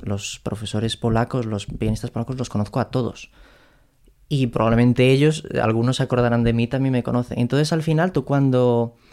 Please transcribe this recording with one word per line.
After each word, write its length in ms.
los 380
profesores 520
polacos, 500
los 200
pianistas 460
polacos, 260
los 100
conozco 300
a 120
todos. 420
Y 200
probablemente 600
ellos, 340
algunos 360
se 80
acordarán 400
de 80
mí, 160
también 240
me 100
conocen. 380
Entonces, 320
al 100
final, 300
tú 120
cuando, 680